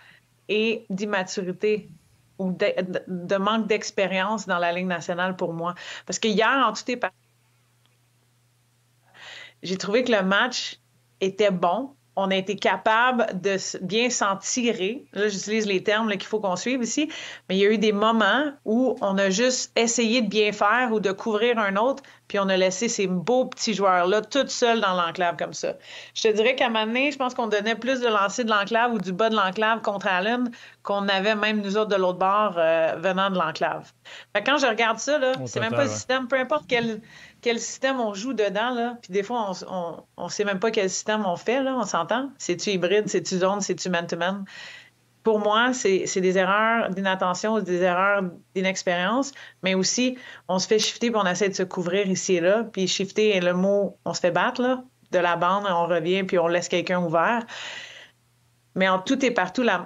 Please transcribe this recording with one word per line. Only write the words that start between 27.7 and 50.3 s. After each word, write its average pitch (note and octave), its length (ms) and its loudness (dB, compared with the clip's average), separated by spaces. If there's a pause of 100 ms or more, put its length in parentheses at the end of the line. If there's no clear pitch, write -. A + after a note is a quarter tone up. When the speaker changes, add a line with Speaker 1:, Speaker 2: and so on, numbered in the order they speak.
Speaker 1:
plus B3 260 -2
de A#3+ 60 2
lancers G3+ 380 0
de A3 40 0
l'enclave A3+ 440 2
ou A3+ 60 0
du F#3 140 -4
bas A3 160 2
de A3 60 0
l'enclave G#3+ 460 2
contre G3+ 260 -2
Allen A3 420 0 (340)
qu'on G3+ 240 -2
avait G3+ 280 2
même G#3+ 260 0
nous G3 160 -2
autres G#3+ 120 2
de G3+ 60 2
l'autre F3+ 240 2
bord, G3 380 2
euh, D#3+ 400 4
venant F#3+ 320 0
de F#3 80 -2
l'enclave. D#3+ 540 -2 (440)
Fait G3+ 80 0
que A#3 60 0
quand C#4+ 80 4
je C4+ 80 2
regarde A3 340 2
ça, C#4+ 200 0
là, C4 220 2
Speaker 2:
Au B2+ 60 -8
Speaker 1:
c'est - 120 -6
même A3+ 100 -2
Speaker 2:
total, A#3 80 -2
Speaker 1:
pas - 80 4
le - 40 -2
Speaker 2:
ouais. G#3 60 -4
Speaker 1:
système, B3+ 320 -2
peu C4+ 100 0
importe C#4+ 300 -2
quel, A#3 340 0 (400)
quel A#3 200 0
système C4+ 400 -2
on G#3+ 120 -2
joue A3 200 -6
dedans, G#3 380 0
là, A#3+ 300 -4
puis - 120 -12
des G3 100 0
fois, A3 280 -4
on, F#3 220 -10
on, E3+ 300 -8 (140)
on F3+ 100 -8
sait - 160 -4
même G3+ 160 -2
pas A3+ 120 0
quel G3 180 0
système G#3+ 360 -2
on F3 120 0
fait, C4 260 -2
là, C4 140 -2
on A#3 80 0
s'entend. G3+ 520 -2
C'est-tu F3 340 -4
hybride, F#3+ 360 2
c'est-tu F#3+ 300 -2
zone, F#3+ 240 2
c'est-tu F#3 280 -4
man-to-man ? F3 540 -2 (800)
Pour G#3+ 160 2
moi, G#3+ 340 2
c'est, F#3+ 340 2
c'est F#3+ 140 -2
des F#3 160 4
erreurs G#3+ 540 4
d'inattention, F#3+ 680 0
des F3+ 240 0
erreurs F#3+ 380 4 (340)
d'inexpérience, F#3+ 800 0 (280)
mais F#3+ 140 0
aussi, B3 420 0 (300)